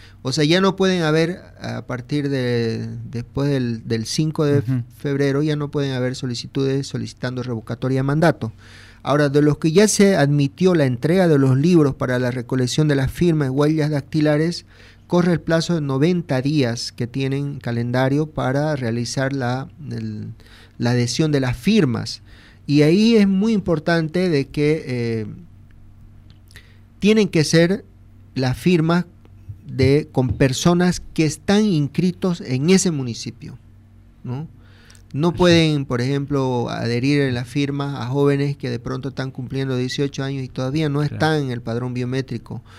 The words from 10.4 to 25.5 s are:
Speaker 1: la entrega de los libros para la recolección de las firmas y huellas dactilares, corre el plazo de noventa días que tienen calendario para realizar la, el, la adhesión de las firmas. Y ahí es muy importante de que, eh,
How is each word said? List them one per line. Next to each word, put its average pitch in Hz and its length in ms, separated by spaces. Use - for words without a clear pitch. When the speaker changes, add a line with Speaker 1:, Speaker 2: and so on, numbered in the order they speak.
Speaker 1:
la 151 100
entrega 151 420
de 147 120
los 131 180
libros 151 380
para 127 240
la 123 100
recolección 127 580
de 143 80
las 131 160
firmas 156 360
y 127 40
huellas 147 380
dactilares, 151 760
corre 175 260
el 151 80
plazo 165 320
de 160 80
noventa 143 640
días 131 480
que 120 160
tienen 135 520
calendario 127 680
para 143 480
realizar 127 580
la, 131 340
el, 110 360
la 120 140
adhesión 123 400
de 143 80
las 123 180
firmas. 131 640
Y 147 160
ahí 214 320
es 202 120
muy 196 260
importante 170 760
de 139 200
que, 151 360
eh, 117 400